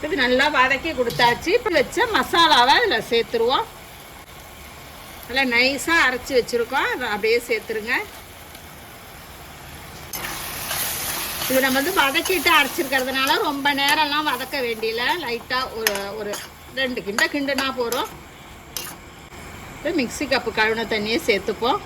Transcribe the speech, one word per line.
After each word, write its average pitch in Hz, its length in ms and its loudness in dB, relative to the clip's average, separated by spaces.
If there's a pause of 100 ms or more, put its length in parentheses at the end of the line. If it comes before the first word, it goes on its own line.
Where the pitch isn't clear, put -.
இது 311 160 -2
நல்லா 254 240 4 (100)
வதக்கி 269 440 2
கொடுத்தாச்சு. 240 580 2
இப்ப 427 180 0
வச்ச 349 380 2
மசாலாவை 311 680 6
இதுல 349 200 2 (100)
சேர்த்துருவோம். 233 580 2 (1600)
நல்லா 269 160 2 (100)
நைஸா 269 420 2 (100)
அரைச்சு 254 320 -2
வச்சிருக்கோம், 240 560 0
அதை 247 200 -4
அப்படியே 220 240 2 (120)
சேர்த்துருங்க. 220 440 -2 (3500)
இது 262 160 6
நம்ம 262 140 4
வந்து 349 200 0
வதக்கிட்டு 320 580 2
அரைச்சிருக்கிறதுனால 269 720 0 (180)
ரொம்ப 277 200 0 (140)
நேரம்லாம் 302 500 2
வதக்க 254 240 -4 (100)
வேண்டியல. 226 380 -2 (220)
லைட்டா 240 340 -4 (180)
ஒரு, 214 180 2 (220)
ஒரு 208 140 -6 (480)
ரெண்டு 247 260 -2
கிண்ட 233 260 2
கிண்டுனா 277 340 -2 (120)
போறோம். 240 320 -2 (1700)
இப்ப 302 220 -4
மிக்ஸி 262 320 -2
கப்பு 247 280 0
கழுவின 220 340 2
தண்ணியை 214 340 0
சேர்த்துப்போம். 220 600 2